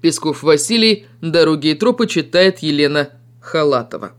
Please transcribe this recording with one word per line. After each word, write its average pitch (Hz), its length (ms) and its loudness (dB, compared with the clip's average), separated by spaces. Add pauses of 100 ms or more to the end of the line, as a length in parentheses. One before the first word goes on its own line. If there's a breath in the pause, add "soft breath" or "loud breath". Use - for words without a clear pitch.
Песков 156 420 -4
Василий, 208 600 2 (160 loud breath)
"Дороги 156 480 0
и 156 40 0
тропы", 233 340 0
читает 180 520 0
Елена 147 500 0 (300)
Халатова. 131 800 -4